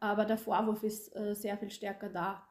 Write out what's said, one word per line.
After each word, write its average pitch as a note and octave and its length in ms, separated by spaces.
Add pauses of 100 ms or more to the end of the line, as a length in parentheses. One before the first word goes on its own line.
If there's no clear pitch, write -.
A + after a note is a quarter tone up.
Aber G#3 240
der G#3+ 140
Vorwurf G#3+ 460
ist, - 300
äh, G#3 200
sehr G#3 240
viel G3+ 120
stärker G3+ 380
da. F#3 420